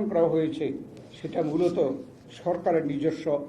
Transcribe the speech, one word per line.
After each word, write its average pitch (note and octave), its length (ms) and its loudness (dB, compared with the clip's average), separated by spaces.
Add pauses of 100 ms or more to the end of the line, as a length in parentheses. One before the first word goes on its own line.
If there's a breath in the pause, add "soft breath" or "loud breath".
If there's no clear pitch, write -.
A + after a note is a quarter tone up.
করা E3 240 4
হয়েছে, D#3 320 0 (520)
সেটা D#3+ 240 -4 (100)
মূলত F3 280 2 (600)
সরকারের F3 460 2
নিজস্ব C#3+ 400 -2 (220)